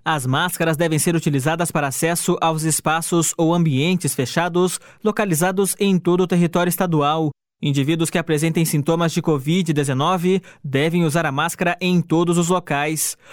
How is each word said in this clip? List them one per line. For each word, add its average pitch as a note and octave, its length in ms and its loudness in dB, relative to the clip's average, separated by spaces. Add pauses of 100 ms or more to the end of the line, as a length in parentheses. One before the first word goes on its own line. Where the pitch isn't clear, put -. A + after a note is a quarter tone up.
as D3+ 220 -2
máscaras D#3+ 540 0
devem D#3+ 200 2
ser E3+ 160 0
utilizadas D#3+ 560 0
para C#3+ 180 -2
acesso E3+ 520 -2
aos D#3+ 220 0
espaços D#3+ 760 0
ou E3 160 2
ambientes E3 640 0
fechados F3 680 -2 (240)
localizados F#3+ 760 0
em G3 200 2
todo F3 240 2
o F3+ 40 2
território F3 440 2
estadual. D#3+ 580 0 (340)
Indivíduos D3 460 0
que - 80 -2
apresentem E3 480 0
sintomas E3 480 0
de F3 80 -2
covid D#3+ 540 0
dezenove E3 680 0 (240)
devem D#3 400 0
usar D#3+ 220 0
a D3 40 -2
máscara E3 480 -2
em F3+ 220 2
todos E3+ 380 2
os E3+ 100 0
locais. D#3 720 -2 (140)